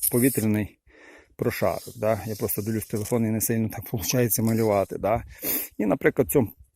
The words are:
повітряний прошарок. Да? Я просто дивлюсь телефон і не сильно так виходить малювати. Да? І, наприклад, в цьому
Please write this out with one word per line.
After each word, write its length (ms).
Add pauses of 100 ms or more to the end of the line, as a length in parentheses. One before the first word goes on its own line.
(120)
повітряний 640 (580)
прошарок. 460 (140)
Да? 300
Я 100
просто 260
дивлюсь 240
телефон 400
і 40
не 100
сильно 280
так 240
виходить 460
малювати. 600
Да? 240 (560)
І, 80
наприклад, 420
в 20
цьому 220 (240)